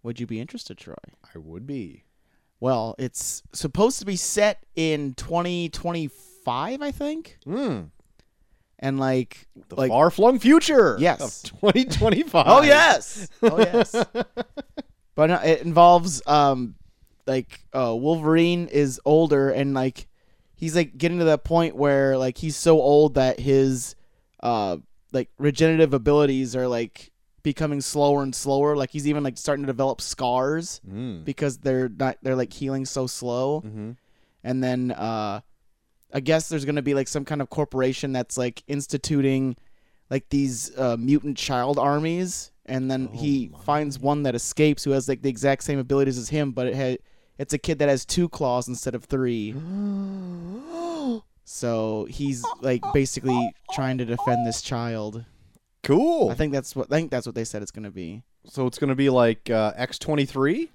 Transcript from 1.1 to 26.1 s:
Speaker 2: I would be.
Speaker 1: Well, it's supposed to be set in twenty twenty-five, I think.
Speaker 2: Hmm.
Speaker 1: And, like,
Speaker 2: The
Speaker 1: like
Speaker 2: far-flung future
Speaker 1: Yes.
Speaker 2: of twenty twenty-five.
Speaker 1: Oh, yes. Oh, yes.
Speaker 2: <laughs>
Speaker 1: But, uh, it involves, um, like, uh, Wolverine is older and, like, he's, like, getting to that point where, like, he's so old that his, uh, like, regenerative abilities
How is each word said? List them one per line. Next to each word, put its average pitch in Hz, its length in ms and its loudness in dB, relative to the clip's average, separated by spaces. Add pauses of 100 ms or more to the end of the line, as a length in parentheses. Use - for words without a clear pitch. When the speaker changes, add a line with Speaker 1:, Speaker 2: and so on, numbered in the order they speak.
Speaker 2:
I - 20 -16
would 82 300 -16
be. 120 380 -10 (540)
Speaker 1:
Well, 117 380 -2
it's - 460 -8 (100)
supposed 202 460 0
to 202 60 -12
be 196 100 -4
set 208 500 0 (100)
in 147 380 -2
twenty 175 560 -4
twenty-five, 170 1120 -6
I 285 100 -6
think. 302 540 -8
Speaker 2:
Hmm. 180 360 -4 (1000)
Speaker 1:
And, 135 160 -2
like, 131 500 -2 (200)
Speaker 2:
The 90 80 -14
Speaker 1:
like 131 140 0
Speaker 2:
far-flung 190 500 4
future 254 600 8
Speaker 1:
Yes. 160 220 2 (220)
Speaker 2:
of - 160 -14
twenty 208 260 4
twenty-five. 214 600 2
Speaker 1:
Oh, 254 140 12
yes. 285 680 6 (160)
Oh, 208 160 4
yes. 226 340 2
Speaker 2:
<laughs> 233 100 0 (1120)
Speaker 1:
But, 156 160 4
uh, 175 120 0
it 151 200 4
involves, 170 640 6
um, 139 480 2 (520)
like, 131 320 -4 (140)
uh, 123 200 0
Wolverine 165 760 2
is 139 340 0
older 147 460 4
and, 139 240 0
like, 135 340 -4 (480)
he's, 160 220 -2
like, 151 200 0
getting 170 220 0
to 165 60 2
that 151 180 4
point 165 320 2
where, 139 420 2
like, 131 200 -2
he's 156 180 -6
so 160 240 6
old 143 360 6
that 131 220 2
his, 135 580 2 (460)
uh, 104 360 -2 (340)
like, 131 260 -4
regenerative 156 560 4
abilities 135 640 2